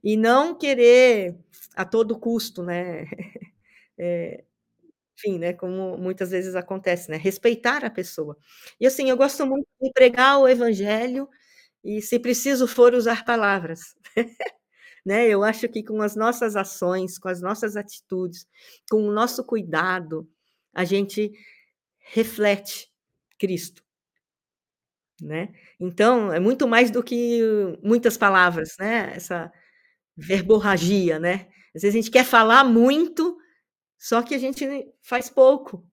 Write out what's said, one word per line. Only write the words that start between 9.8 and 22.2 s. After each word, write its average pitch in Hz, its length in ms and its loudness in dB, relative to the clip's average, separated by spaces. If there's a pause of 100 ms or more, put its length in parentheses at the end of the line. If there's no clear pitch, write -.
de 262 120 -4
pregar 254 460 6
o 269 80 6
evangelho 240 840 0 (540)
e, 208 180 -8
se 240 180 -2
preciso 247 480 0
for, 247 260 6
usar 226 320 -2
palavras. 196 680 -4 (200)
<laughs> 233 360 -6 (540)
Né? 214 220 2
Eu 208 160 2
acho 220 260 -2
que 220 140 -8
com 214 180 -6
as 208 140 -4
nossas 226 400 -2
ações, 185 640 -4
com - 120 -12
as 175 120 -8
nossas 208 340 -6
atitudes, 185 720 -10 (420)
com 214 180 0
o 208 40 -2
nosso 240 320 -4
cuidado, 170 880 -6 (440)
a 180 120 -4
gente 202 460 -4 (840)
reflete 208 760 -2 (480)